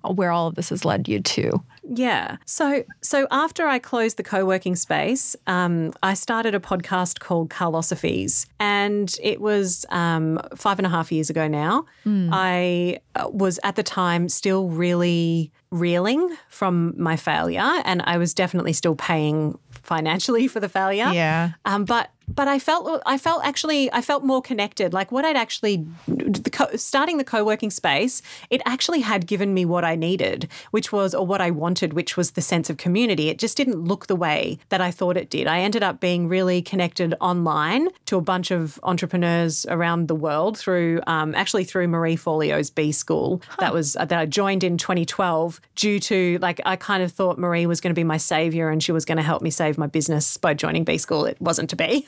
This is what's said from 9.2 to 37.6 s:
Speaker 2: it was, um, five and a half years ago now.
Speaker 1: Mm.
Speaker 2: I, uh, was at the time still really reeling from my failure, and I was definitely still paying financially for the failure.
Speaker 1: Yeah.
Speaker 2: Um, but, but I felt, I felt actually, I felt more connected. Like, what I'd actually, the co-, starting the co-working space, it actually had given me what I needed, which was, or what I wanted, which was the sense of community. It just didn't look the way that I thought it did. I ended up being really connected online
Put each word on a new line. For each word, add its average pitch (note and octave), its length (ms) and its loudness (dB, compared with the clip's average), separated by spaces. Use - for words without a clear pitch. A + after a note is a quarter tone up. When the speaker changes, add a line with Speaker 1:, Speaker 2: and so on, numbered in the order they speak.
Speaker 2:
it - 160 0
was, G3+ 500 2
um, E3 500 2
five G3 220 0
and G3 80 0
a F3+ 40 2
half E3 220 0
years D#3 180 0
ago D#3 180 0
now. D#3+ 380 0
Speaker 1:
Mm. G3 280 2
Speaker 2:
I, F3+ 680 2
uh, - 160 -4
was F#3 320 2
at G3+ 140 0
the G#3+ 60 0
time F3 460 2
still F#3+ 380 2
really E3+ 840 2
reeling F#3+ 640 2
from F3 480 0
my E3 180 0
failure, E3+ 560 0
and F3+ 200 0
I F3 120 2
was E3+ 160 0
definitely F3 400 0
still D#3+ 220 2
paying D3+ 640 0
financially F3+ 640 0
for A3 120 -4
the G3 100 -4
failure. G3 440 0
Speaker 1:
Yeah. E3 380 2
Speaker 2:
Um, G3+ 200 0
but, A#3 240 0
but C#4 200 0
I C#4 120 2
felt, D#4 480 -2
I C4+ 100 2
felt E4 260 0
actually, C#4+ 480 0
I B3 120 0
felt C#4+ 200 0
more C4 180 2
connected. G#3 520 -2
Like, F#3+ 180 -2
what C4+ 140 0
I'd D#4 120 2
actually, G#3 480 0
the - 440 -2
co-, - 240 0
starting D4+ 420 0
the C#4 60 0
co-working G#3+ 480 0
space, F3 500 0
it B3+ 140 2
actually C4 360 0
had G#3 240 0
given G3+ 280 0
me F#3 120 2
what E3+ 180 2
I E3 120 2
needed, E3 520 0
which A3 220 0
was, G3 240 0
or F#3+ 100 0
what F#3+ 160 0
I F3 80 2
wanted, E3+ 440 0
which E3 240 -2
was F3 140 0
the F3 100 -4
sense E3+ 280 0
of D3+ 80 -4
community. F3+ 520 2
It - 100 -4
just - 180 -2
didn't A#3 260 0
look F#3 240 -2
the F#3+ 80 0
way D#3+ 440 0
that F#3+ 100 2
I F3+ 120 0
thought F3+ 260 0
it - 140 -4
did. C#3+ 160 -2
I E3 140 2
ended G#3 200 0
up F3+ 180 -2
being F3 280 0
really F3+ 340 2
connected F3 580 0
online F3 680 2